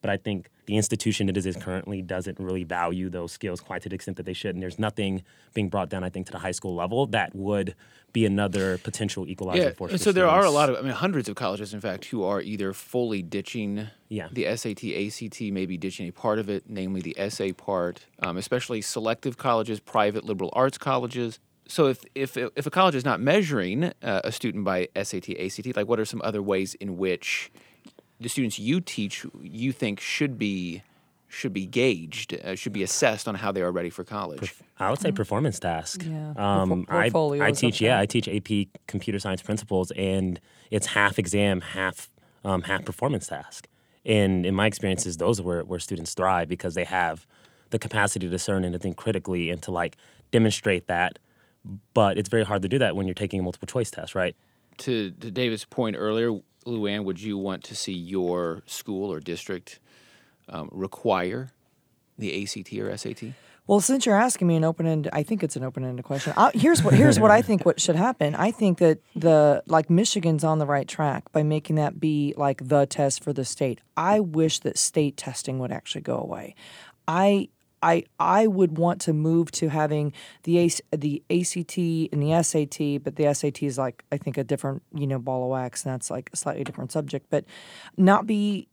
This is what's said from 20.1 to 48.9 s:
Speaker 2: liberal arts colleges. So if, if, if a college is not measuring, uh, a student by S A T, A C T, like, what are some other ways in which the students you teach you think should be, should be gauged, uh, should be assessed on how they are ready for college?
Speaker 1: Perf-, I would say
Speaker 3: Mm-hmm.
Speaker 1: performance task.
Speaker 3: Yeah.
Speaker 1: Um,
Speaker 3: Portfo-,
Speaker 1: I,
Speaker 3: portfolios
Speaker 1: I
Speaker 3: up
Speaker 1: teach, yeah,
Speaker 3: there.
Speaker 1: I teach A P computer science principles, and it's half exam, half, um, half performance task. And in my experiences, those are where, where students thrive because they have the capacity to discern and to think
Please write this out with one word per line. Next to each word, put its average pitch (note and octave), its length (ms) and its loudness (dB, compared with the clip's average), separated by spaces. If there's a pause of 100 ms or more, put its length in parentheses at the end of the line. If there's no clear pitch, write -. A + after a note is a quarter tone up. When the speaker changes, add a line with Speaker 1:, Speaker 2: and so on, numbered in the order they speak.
Speaker 2:
liberal F#2+ 300 -4
arts C3 220 2
colleges. B2 640 -4 (300)
So D#3 180 4
if, C3 140 0 (140)
if, C3+ 220 -4
if C3 300 -6
a D3 40 -4
college F#3 260 4
is B2 80 -2
not A2 160 0
measuring, C#3+ 640 2 (180)
uh, G2 220 0
a A2+ 80 -4
student G#2 320 -4
by F2+ 320 0
S G2 180 -4
A F#2 60 -6
T, F#2+ 140 -10
A F#2 140 -6
C - 140 -10
T, B2 100 -8
like, G#2 160 -2
what A2+ 120 2
are A2 40 0
some A2 200 -8
other G#2 180 -2
ways F#2+ 320 -2
in F#2+ 240 -8
which - 520 -4 (680)
the A#2 80 -10
students A#2+ 300 -2
you B2+ 220 0
teach - 440 -6 (160)
you A2+ 320 -6
think G#2 260 -4
should C#3 400 -4
be, F#2+ 440 -4 (460)
should - 240 -8
be F#2+ 140 -6
gauged, F#2 680 -2 (100)
uh, F#2+ 100 -6
should - 180 -8
be G2 120 -2
assessed G#2+ 420 0
on A2 100 -4
how G2+ 140 -4
they F#2+ 120 0
are F2+ 100 0
ready F2 180 -4
for F2+ 140 -12
college? F#2 360 -8
Speaker 1:
Perf-, - 200 -10 (180)
I G2 120 0
would C#3 100 0
say F#3 80 0
Speaker 3:
Mm-hmm. G2 80 -2
Speaker 1:
performance A2 420 -2
task. E2+ 460 -4
Speaker 3:
Yeah. D#3 320 -8
Speaker 1:
Um, F#3 480 2
Speaker 3:
Portfo-, - 40 -
Speaker 1:
I, A#2 220 2
Speaker 3:
portfolios D3 320 2
Speaker 1:
I G#2 80 4
Speaker 3:
up G#2+ 60 0
Speaker 1:
teach, A#2 240 0
yeah, A2+ 140 4
Speaker 3:
there. G#2+ 40 4
Speaker 1:
I G2+ 80 4
teach A2 220 -2
A G2+ 120 -4
P G2+ 280 -2 (180)
computer G2+ 320 -4
science F#2+ 240 -4
principles, G2+ 500 -2
and F#2+ 460 -2 (320)
it's G#2 180 0
half G2+ 300 4
exam, G2 440 2
half, - 480 -6 (340)
um, F#2+ 180 0
half F#2 220 -2
performance A2 440 -4
task. - 380 -12 (380)
And F#2+ 400 4
in F#2+ 100 0
my G2+ 120 4
experiences, F#2 500 -2
those G2 240 2
are - 40 -6
where, E2+ 200 -2
where F2+ 160 -6
students E2 340 -8
thrive F#2 340 2
because F2 260 -6
they F2 100 -2
have E2+ 420 -2 (440)
the A2+ 80 -2
capacity G2+ 480 0
to F2 40 -4
discern F#2+ 340 0
and F2+ 80 -2
to F2 60 -4
think F2 180 -4